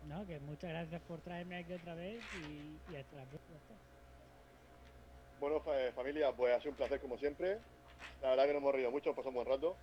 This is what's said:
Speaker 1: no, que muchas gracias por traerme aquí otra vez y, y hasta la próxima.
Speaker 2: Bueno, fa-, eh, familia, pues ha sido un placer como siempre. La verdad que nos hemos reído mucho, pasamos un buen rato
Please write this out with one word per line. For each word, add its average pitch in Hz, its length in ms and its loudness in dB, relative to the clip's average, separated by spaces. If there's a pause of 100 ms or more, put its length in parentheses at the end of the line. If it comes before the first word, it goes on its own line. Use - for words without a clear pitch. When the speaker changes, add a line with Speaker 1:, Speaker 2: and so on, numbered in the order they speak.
Speaker 1:
no, 180 200 -6
que 156 140 -8
muchas 151 300 -8
gracias 165 360 -4
por 165 140 -8
traerme 175 360 -8
aquí 175 160 -8
otra 170 220 -8
vez 196 260 -8 (200)
y, 151 360 -10 (160)
y - 40 -8
hasta 139 180 -12
la 135 80 -10
próxima. 151 340 -14 (1800)
Speaker 2:
Bueno, 147 220 2
fa-, 151 180 2
eh, 127 140 2
familia, 139 400 2
pues 123 220 6
ha 113 40 4
sido 143 120 -2
un 135 60 -10
placer 135 220 0
como 123 180 -6
siempre. 180 400 0 (640)
La 131 100 4
verdad 131 140 10
que 147 80 6
nos 143 80 2
hemos 139 140 6
reído 127 160 4
mucho, 147 240 2
pasamos 131 120 -4 (100)
un 117 80 0
buen - 20 -2
rato 143 360 2